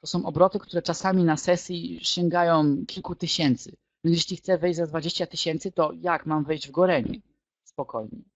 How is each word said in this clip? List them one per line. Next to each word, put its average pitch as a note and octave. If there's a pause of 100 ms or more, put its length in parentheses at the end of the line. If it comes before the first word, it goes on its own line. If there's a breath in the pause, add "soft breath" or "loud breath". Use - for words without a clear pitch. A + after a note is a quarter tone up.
To -
są F3
obroty, F3+
które F3
czasami F#3
na D#3+
sesji E3+
sięgają E3
kilku -
tysięcy. - (260)
Więc E3
jeśli E3
chcę F#3
wejść E3
za E3+
dwadzieścia E3
tysięcy, E3
to D#3
jak E3
mam D#3
wejść D3
w C#3
Gorenie? E3+ (440)
Spokojnie. A#2 (120)